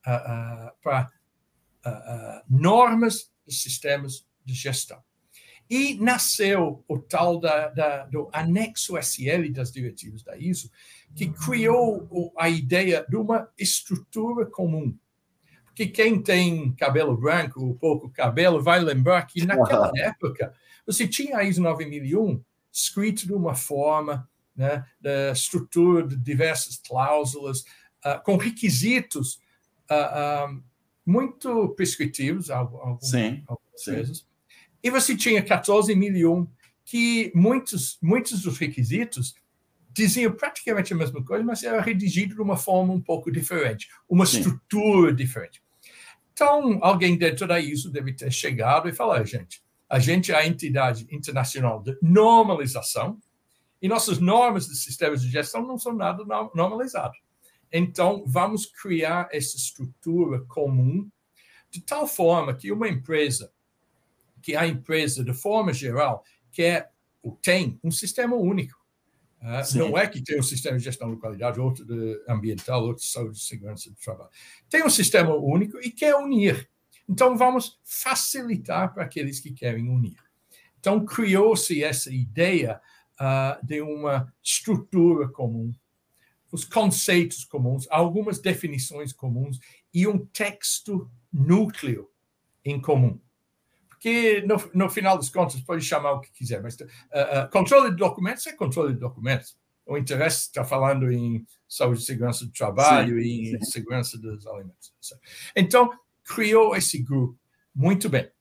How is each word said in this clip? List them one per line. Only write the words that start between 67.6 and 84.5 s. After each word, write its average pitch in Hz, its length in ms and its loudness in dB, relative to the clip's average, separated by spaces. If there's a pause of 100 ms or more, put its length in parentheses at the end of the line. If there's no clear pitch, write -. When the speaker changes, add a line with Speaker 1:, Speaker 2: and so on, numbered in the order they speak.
Speaker 1:
um 165 60 -2
sistema 240 440 -4
único. 185 460 -2 (640)
Ah, 120 220 -6
Speaker 2:
Sim. 135 140 -2
Speaker 1:
não 156 180 0
é 202 100 2
que 139 160 -10
tem 147 160 -4
um 131 40 0
sistema 131 340 -4
de 120 80 -2
gestão 123 260 -8
de 113 80 -8
qualidade, 113 400 -6
outro 131 260 -2
de 113 440 -6
ambiental, 110 560 -2
outro 120 180 -4
de - 80 -6
saúde 110 280 -8
e - 20 -14
segurança 104 480 -12
do - 80 -20
trabalho. - 340 -14 (380)
Tem 320 160 2
um 277 60 4
sistema 170 440 4
único 165 460 0
e 247 100 -8
quer 294 240 2
unir. 247 540 2 (400)
Então, 254 280 4
vamos 254 460 2
facilitar 226 1120 -4
para 180 120 -6
aqueles 139 360 -8
que 143 120 -16
querem 120 360 -4
unir." 123 280 0 (640)
Então, 208 280 0
criou-se 196 760 2
essa 135 300 -4
ideia, 131 680 0 (380)
ah, 135 440 -2
de 147 180 -6
uma 147 500 -4 (120)
estrutura 170 840 2